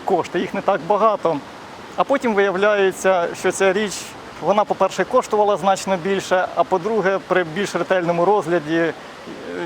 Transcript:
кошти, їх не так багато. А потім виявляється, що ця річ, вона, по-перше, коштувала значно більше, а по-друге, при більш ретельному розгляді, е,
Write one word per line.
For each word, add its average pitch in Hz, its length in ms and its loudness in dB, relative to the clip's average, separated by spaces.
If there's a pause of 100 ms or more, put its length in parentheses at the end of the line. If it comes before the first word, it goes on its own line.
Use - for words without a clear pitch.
кошти, 180 340 0
їх - 140 -4
не 196 80 -4
так 196 260 0
багато. 196 500 2 (580)
А 180 80 2
потім 262 300 0
виявляється, 190 920 2 (120)
що 185 120 0
ця 190 220 2
річ, 202 200 -2 (480)
вона, 196 220 4
по-перше, - 400 0
коштувала 208 540 2
значно 190 400 0
більше, 185 580 0
а 170 80 4
по-друге, 190 640 0
при 180 160 2
більш 170 320 -4
ретельному 170 500 0
розгляді, 165 520 2
е, 165 160 0 (720)